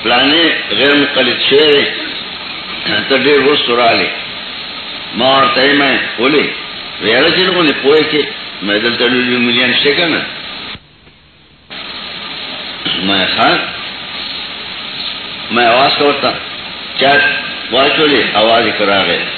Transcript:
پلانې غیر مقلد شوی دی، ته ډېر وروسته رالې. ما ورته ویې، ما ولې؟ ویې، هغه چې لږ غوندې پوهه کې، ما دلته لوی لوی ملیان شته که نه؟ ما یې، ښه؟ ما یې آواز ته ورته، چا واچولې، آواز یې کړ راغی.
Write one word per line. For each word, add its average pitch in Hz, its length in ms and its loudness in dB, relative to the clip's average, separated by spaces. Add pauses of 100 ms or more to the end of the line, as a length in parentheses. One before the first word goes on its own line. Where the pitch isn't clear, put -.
پلانې 135 420 4 (340)
غیر 143 160 4
مقلد 127 420 0 (120)
شوی 147 240 6
دی، 131 120 4 (1200)
ته 135 80 4
ډېر 139 220 4
وروسته 139 360 2
رالې. 110 340 2 (1040)
ما 131 220 4
ورته 131 240 4
ویې، 143 140 4
ما 143 140 2 (300)
ولې؟ 127 260 4 (560)
ویې، 104 160 2
هغه 156 120 4
چې 165 100 0
لږ 185 160 2
غوندې 160 180 2 (100)
پوهه 151 280 6
کې، 147 120 0 (380)
ما 101 120 -2
دلته 113 340 0
لوی 123 140 2
لوی 123 160 0
ملیان 120 360 2
شته 143 200 2
که 175 120 0
نه؟ 139 160 0 (2750)
ما 101 160 2
یې، - 120 0
ښه؟ 135 240 2 (1900)
ما 120 100 2
یې 120 40 4
آواز 131 320 4
ته 147 80 2
ورته، 127 280 2 (680)
چا 135 120 4 (600)
واچولې، 143 500 2 (140)
آواز 113 300 4
یې 104 120 -2
کړ 104 120 2
راغی. 90 300 2 (180)